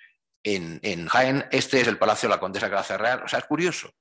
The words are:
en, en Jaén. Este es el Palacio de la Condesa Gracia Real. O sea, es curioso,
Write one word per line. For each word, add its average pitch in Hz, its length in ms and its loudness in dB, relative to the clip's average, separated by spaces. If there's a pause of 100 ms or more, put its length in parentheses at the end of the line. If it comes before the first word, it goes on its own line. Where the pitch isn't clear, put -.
(440)
en, 85 400 -2
en 85 240 -4
Jaén. 131 440 2
Este 131 300 2
es 123 60 2
el 101 100 2
Palacio 107 320 2
de 101 60 4
la - 40 0
Condesa 98 280 -4
Gracia 98 300 -2
Real. 120 260 0
O - 40 -10
sea, 131 120 -2
es 127 60 -6
curioso, 156 440 -2 (120)